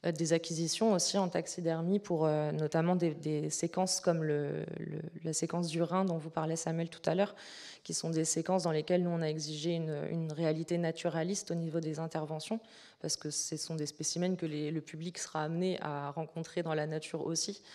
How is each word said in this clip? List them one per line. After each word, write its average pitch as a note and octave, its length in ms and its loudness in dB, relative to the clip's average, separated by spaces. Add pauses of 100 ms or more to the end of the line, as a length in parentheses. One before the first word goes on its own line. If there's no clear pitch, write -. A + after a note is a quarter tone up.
Euh, E3+ 60 4
des D#3+ 220 2
acquisitions E3 600 2
aussi F3+ 240 2
en F#3 120 2
taxidermie E3+ 680 0
pour, E3+ 280 2
euh, D3+ 260 4
notamment D#3+ 440 4
des, E3+ 200 2
des D3+ 340 -2
séquences F3+ 520 0
comme E3 220 4
le, D3 420 0 (120)
le, - 220 -6 (240)
la D#3+ 100 -2
séquence E3+ 360 0
du E3 120 0
rein F3+ 240 2
dont E3+ 120 0
vous D#3+ 120 -6
parlait D#3+ 280 0
Samuel E3 320 -2
tout - 200 -14
à D#3+ 60 4
l'heure, G3+ 200 2 (480)
qui E3 100 -6
sont D#3+ 160 -2
des D#3+ 160 2
séquences F3+ 380 2
dans F3 80 2
lesquelles D#3+ 300 4
nous, F3 80 2
on E3+ 120 2
a D#3+ 60 2
exigé D#3 440 -2
une, D#3 260 -2 (140)
une D#3+ 200 -2
réalité D#3+ 460 2
naturaliste E3 760 0
au E3+ 40 0
niveau E3 240 0
des D#3 200 -2
interventions, D#3+ 600 -4 (400)
parce D#3+ 180 -2
que D#3 120 -6
ce - 280 -4
sont - 180 -4
des D3+ 100 -2
spécimens F3 500 -2
que E3+ 100 -4
les, D3+ 260 -2
le D#3+ 100 -2
public E3 360 -8
sera - 260 -4
amené E3+ 380 0
à C#3+ 300 -4
rencontrer E3 520 -4
dans D#3+ 100 0
la D3+ 140 0
nature D#3 380 -4
aussi. E3 360 -2 (140)